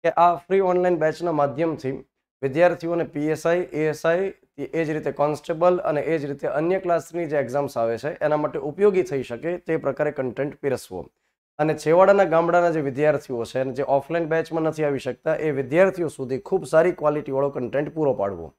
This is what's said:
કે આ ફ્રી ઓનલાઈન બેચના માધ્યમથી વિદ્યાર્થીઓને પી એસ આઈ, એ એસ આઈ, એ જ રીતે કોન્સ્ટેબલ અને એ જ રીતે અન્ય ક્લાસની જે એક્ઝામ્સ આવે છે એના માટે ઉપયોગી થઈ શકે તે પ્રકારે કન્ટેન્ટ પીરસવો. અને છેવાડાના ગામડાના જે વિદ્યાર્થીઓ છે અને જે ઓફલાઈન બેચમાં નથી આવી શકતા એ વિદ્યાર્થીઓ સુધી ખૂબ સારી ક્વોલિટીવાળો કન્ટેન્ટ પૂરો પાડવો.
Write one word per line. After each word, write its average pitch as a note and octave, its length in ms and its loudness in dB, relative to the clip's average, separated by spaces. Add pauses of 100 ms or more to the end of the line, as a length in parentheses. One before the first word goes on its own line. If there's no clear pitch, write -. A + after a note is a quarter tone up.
કે E3+ 100 2 (100)
આ F3 80 6 (140)
ફ્રી G3 240 2
ઓનલાઈન F3+ 340 2
બેચના D#3+ 380 0
માધ્યમથી C#3+ 500 -2 (540)
વિદ્યાર્થીઓને E3+ 600 2 (120)
પી D3+ 180 0
એસ D3+ 160 -8
આઈ, F3 100 0 (200)
એ D#3 100 0
એસ D3 100 -8 (100)
આઈ, F#3+ 220 0 (240)
એ D#3 280 -4
જ D3+ 120 -2
રીતે D3 140 -4 (100)
કોન્સ્ટેબલ E3 580 2 (120)
અને D3 100 0
એ D#3+ 160 0
જ C#3+ 140 -4
રીતે C#3+ 160 -6 (140)
અન્ય F#3 260 0
ક્લાસની E3+ 480 -2
જે D3 80 2
એક્ઝામ્સ C3 400 -4
આવે A#2 120 0 (120)
છે D#3 80 -6 (140)
એના D3+ 180 2
માટે D#3 120 -4 (120)
ઉપયોગી F#3 420 2
થઈ C3+ 160 -2
શકે D3+ 260 -6 (140)
તે D#3+ 160 0
પ્રકારે D3 320 -2
કન્ટેન્ટ C#3 480 -4
પીરસવો. F#2 400 -4 (540)
અને D#3 140 2 (120)
છેવાડાના F#3+ 500 6
ગામડાના E3+ 440 4
જે C#3+ 100 -2
વિદ્યાર્થીઓ C#3 640 0
છે C3 140 -2
અને B2 100 -8
જે C3 220 -2
ઓફલાઈન D#3+ 360 -4
બેચમાં D#3+ 380 -2
નથી D3+ 180 0
આવી C3+ 160 -4
શકતા C#3+ 400 -4
એ C#3+ 140 0
વિદ્યાર્થીઓ E3+ 580 2
સુધી B2+ 320 -6
ખૂબ D#3+ 240 -2
સારી E3 260 4
ક્વોલિટીવાળો C#3+ 560 -2
કન્ટેન્ટ C#3 400 -4
પૂરો C3+ 240 0
પાડવો. F2+ 380 -6